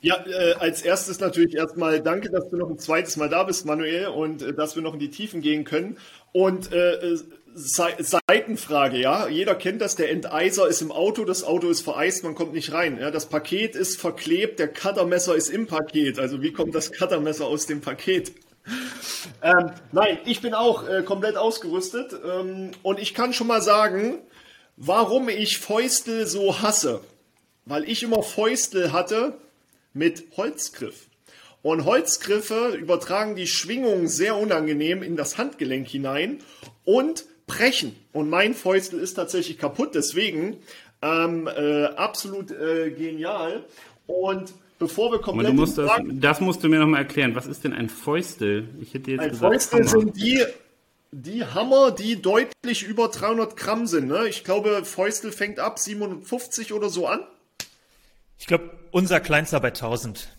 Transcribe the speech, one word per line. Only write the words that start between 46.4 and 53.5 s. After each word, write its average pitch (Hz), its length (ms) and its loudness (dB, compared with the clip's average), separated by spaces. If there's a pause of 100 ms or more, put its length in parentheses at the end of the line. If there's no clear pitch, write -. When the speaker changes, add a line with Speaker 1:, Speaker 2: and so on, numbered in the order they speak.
Speaker 2:
musst 185 220 0
du 165 60 4
mir 156 100 6
noch 156 80 6
mal 156 120 6
erklären. 135 360 0
Was 127 140 -6
ist 139 160 -10
denn 143 80 0
ein 120 160 -4
Fäustel? 113 800 -2 (120)
Ich - 140 -16
hätte 139 160 -6
jetzt 135 100 0
Speaker 1:
Ein 151 100 -2
Speaker 2:
gesagt, 123 220 4
Speaker 1:
Fäustel 240 280 4
Speaker 2:
Hammer. - 80 6
Speaker 1:
sind 220 280 4
die, 240 280 4 (680)
die 175 340 -8
Hammer, 247 460 6
die 202 320 -2
deutlich 214 640 2
über 220 220 0
dreihundert 220 480 -2